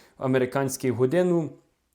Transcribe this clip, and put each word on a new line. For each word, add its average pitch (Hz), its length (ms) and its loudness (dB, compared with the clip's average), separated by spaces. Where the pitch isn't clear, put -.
американських 131 760 0
в - 20 -2
годину, 165 540 2